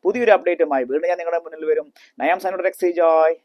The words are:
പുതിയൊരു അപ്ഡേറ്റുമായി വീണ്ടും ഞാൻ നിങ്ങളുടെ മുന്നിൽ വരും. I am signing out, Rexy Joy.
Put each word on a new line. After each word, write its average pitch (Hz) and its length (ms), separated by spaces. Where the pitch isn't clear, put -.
പുതിയൊരു 220 320
അപ്ഡേറ്റുമായി 151 540
വീണ്ടും 160 200
ഞാൻ 175 100
നിങ്ങളുടെ 170 240
മുന്നിൽ 160 260
വരും. 151 160
I 139 100
am 190 60
signing 185 200
out, 180 60
Rexy 185 280
Joy. 160 380